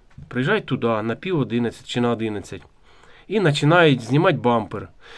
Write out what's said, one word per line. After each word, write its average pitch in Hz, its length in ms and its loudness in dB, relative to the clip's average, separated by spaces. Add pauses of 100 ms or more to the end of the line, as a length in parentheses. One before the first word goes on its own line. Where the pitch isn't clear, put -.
(280)
Приїжджають 160 380 -2
туди 113 360 -2
на 113 120 -4
пів 175 240 -4
одинадцять 117 500 -4
чи 123 120 -4
на 120 100 2
одинадцять 107 520 -6 (640)
і 214 120 0
починають 151 600 4
знімати 143 360 2
бампер. 110 520 -2 (300)